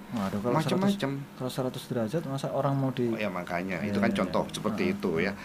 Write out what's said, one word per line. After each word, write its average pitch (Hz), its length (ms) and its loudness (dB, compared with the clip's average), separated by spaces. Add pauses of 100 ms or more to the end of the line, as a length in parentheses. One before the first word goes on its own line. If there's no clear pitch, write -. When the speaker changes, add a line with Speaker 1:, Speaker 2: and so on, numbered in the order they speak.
Speaker 1:
Waduh, 101 320 -2
kalau 120 160 2
Speaker 2:
Macem-macem. 190 560 2
Speaker 1:
seratus, 139 240 -8
kalau 127 160 -4
seratus 127 340 -2
derajat 123 380 0
masa 135 260 -4
orang 139 240 2
mau 135 160 2
di 123 160 0
Speaker 2:
Oh, 110 140 0
ya 107 80 0
makanya, 90 520 -2
Speaker 1:
Iya, - 120 -2
Speaker 2:
itu 101 80 2
kan 98 80 4
Speaker 1:
iya, 98 100 2
Speaker 2:
contoh 95 260 2
Speaker 1:
iya. - 100 -6
Speaker 2:
seperti - 300 0
Speaker 1:
Heeh, 90 120 4
Speaker 2:
itu 101 160 0
Speaker 1:
heeh. 82 140 2
Speaker 2:
ya. 98 60 2 (140)